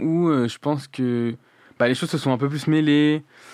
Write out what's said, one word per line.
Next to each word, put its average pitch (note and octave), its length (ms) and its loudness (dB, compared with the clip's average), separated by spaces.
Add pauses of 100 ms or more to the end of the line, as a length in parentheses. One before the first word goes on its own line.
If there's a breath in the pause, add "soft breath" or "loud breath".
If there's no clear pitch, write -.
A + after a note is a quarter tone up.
où, E3 280 0
euh, B2+ 200 2
je - 100 -12
pense C#3+ 300 -4
que, A#2+ 460 -2 (440 soft breath)
bah, A#2+ 80 2
les B2+ 80 4
choses E3 160 -6
se D#3+ 80 -2
sont C3+ 140 0
un B2+ 60 0
peu C#3 100 0
plus C#3+ 180 -6
mêlées. D3+ 560 2 (320 loud breath)